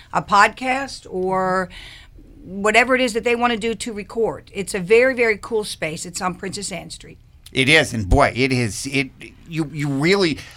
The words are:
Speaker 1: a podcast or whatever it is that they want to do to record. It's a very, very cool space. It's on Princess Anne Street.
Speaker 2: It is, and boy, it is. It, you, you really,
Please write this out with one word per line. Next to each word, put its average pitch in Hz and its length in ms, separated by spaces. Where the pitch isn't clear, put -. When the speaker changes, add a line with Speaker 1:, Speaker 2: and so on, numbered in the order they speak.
Speaker 1:
a - 80
podcast 254 880
or 185 600
whatever 214 520
it 247 60
is 247 120
that 226 100
they 240 120
want 240 180
to 220 60
do 226 160
to - 180
record. 202 580
It's 196 220
a 208 60
very, 226 340
very 226 240
cool 214 260
space. 170 440
It's 175 140
on 185 120
Princess 190 380
Anne 165 180
Street. - 300
Speaker 2:
It 127 180
is, 151 240
and 104 160
boy, 113 260
it 131 160
is. 123 360
It, 135 240
you, 156 240
you 151 160
really, 160 520